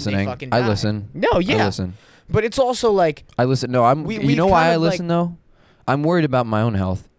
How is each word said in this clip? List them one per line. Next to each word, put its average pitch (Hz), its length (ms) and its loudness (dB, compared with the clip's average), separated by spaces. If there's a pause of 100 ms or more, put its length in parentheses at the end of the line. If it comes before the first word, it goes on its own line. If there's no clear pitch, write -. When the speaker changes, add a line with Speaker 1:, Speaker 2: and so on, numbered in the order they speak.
(120)
Speaker 1:
listening. 98 160 -2
Speaker 2:
fucking 127 240 -10
Speaker 1:
I 117 100 2
Speaker 2:
die. 123 60 0
Speaker 1:
listen. 104 460 -2
Speaker 2:
No, 202 200 -2
Speaker 1:
I 180 60 2
Speaker 2:
yeah. 180 260 0
Speaker 1:
listen. 92 300 -6 (340)
Speaker 2:
But 214 140 0
it's 226 160 -4
also 247 320 0
like 175 320 0 (160)
Speaker 1:
I 123 60 2
listen. 127 260 -2
No, 123 140 4
I'm, 143 180 2
Speaker 2:
we, - 160 -8
Speaker 1:
you - 80 0
Speaker 2:
we've 143 100 2
Speaker 1:
know 170 100 2
why 175 160 4
Speaker 2:
kind 165 80 4
Speaker 1:
I - 40 2
Speaker 2:
of, 165 60 0
like 165 100 2
Speaker 1:
listen, 175 160 -4
though? 170 300 -2 (500)
I'm 139 160 0
worried 165 220 2
about 127 220 0
my 110 140 0
own 113 140 0
health. 92 320 -4 (100)